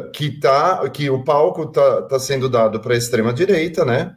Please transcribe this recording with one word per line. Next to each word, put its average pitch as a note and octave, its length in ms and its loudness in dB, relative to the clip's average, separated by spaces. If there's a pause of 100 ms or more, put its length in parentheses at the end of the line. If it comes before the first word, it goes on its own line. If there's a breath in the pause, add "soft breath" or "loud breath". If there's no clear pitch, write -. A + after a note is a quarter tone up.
(140)
que D3 260 -6
tá, D3 520 2
que D3 180 -4
o B2+ 140 -2
palco D#3 420 2
tá, C3 380 2
tá C3+ 160 -2
sendo C3 280 -2
dado A2+ 320 2
pra A#2+ 160 -2
extrema-direita, D#3 880 0
né? C#3+ 320 -2